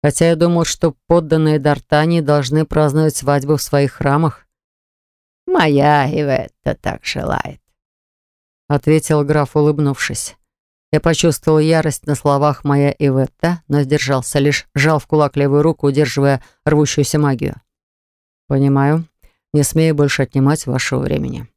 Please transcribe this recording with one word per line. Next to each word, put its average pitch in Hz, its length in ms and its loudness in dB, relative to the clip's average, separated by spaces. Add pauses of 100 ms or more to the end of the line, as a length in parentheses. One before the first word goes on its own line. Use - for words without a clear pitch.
Хотя 156 260 2
я 170 60 2
думал, 170 300 2
что - 300 -4 (120)
подданные 156 520 2
Дартании 151 600 0
должны 147 440 0
праздновать 156 500 0
свадьбу 143 400 0
в 135 80 -4
своих 139 300 0
храмах. 147 540 -2 (1000)
«Моя 147 600 2
Иветта - 720 -4
так - 260 -8
желает», - 540 -8 (1080)
ответил 151 560 0
граф, 147 320 -2
улыбнувшись. 147 800 -2 (560)
Я 156 80 2
почувствовал 160 600 0
ярость 156 460 0
на 147 100 -2
словах 143 480 0
«моя 143 340 2
Иветта», 143 680 -2
но 147 140 0
сдержался, 135 560 -2
лишь 143 380 -2
сжал 147 240 2
в - 80 -10
кулак 151 300 0
левую 143 260 2
руку, 156 240 0
удерживая 139 560 0 (220)
рвущуюся 147 520 0
магию. 139 380 -2 (920)
«Понимаю. 139 600 0 (460)
Не 147 100 2
смею 160 320 0
больше 143 280 0
отнимать 135 440 0
вашего 127 340 -4
времени». 135 560 -6